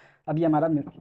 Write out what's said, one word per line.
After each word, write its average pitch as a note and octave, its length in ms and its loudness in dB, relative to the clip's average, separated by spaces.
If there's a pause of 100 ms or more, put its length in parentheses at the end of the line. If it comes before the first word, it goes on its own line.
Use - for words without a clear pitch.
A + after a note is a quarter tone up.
(280)
अब D#3 100 -2
ये E3 80 2
हमारा D#3 220 2
न्यू-, D3 320 -4